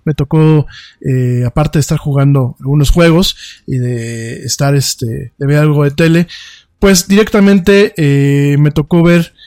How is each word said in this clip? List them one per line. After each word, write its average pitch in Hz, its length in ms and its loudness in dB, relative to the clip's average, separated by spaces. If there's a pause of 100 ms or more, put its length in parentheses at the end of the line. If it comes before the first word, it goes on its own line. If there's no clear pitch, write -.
Me 156 100 -2
tocó, 156 520 2 (340)
eh, 127 440 -2
aparte 151 340 -2
de - 20 2
estar 147 180 -2
jugando 139 640 0
algunos 139 300 0
juegos 170 460 2 (300)
y 131 120 -6
de 117 680 -8
estar, 143 320 -2
este, 123 600 -6
de 143 100 -6
ver 147 120 2
algo 151 240 2
de 143 80 0
tele, 165 380 0 (500)
pues 196 300 0
directamente, 202 880 2
eh, 143 640 0
me 147 100 2
tocó 160 320 0
ver 170 320 2 (120)